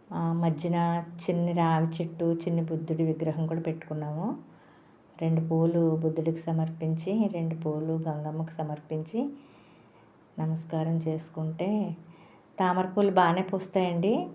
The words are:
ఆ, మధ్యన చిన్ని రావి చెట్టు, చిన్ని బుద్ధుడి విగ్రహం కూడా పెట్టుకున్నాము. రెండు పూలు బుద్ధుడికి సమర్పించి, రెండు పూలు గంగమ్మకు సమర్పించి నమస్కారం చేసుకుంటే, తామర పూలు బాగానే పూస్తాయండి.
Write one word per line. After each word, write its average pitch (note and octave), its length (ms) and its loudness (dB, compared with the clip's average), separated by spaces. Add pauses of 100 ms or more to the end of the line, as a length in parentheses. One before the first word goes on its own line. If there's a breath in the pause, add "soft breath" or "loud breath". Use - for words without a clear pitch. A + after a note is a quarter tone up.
(120)
ఆ, E3+ 80 -4 (240)
మధ్యన E3+ 340 2 (460)
చిన్ని F3 340 2
రావి E3 380 4
చెట్టు, E3 320 -2 (160)
చిన్ని E3+ 260 2
బుద్ధుడి D#3+ 340 0
విగ్రహం D#3 440 0
కూడా E3 200 -2
పెట్టుకున్నాము. D#3 600 -4 (960 loud breath)
రెండు D#3+ 260 4
పూలు E3 340 4 (200)
బుద్ధుడికి D#3+ 420 0
సమర్పించి, D#3+ 680 -2 (240)
రెండు E3 300 -2
పూలు D#3 300 -2 (120)
గంగమ్మకు D#3 520 -4
సమర్పించి D#3 600 -6 (1200 loud breath)
నమస్కారం D#3+ 560 -2 (120)
చేసుకుంటే, D#3+ 600 -4 (880 loud breath)
తామర F#3 380 2
పూలు G3+ 240 4
బాగానే F3+ 320 4
పూస్తాయండి. F#3 640 0 (200)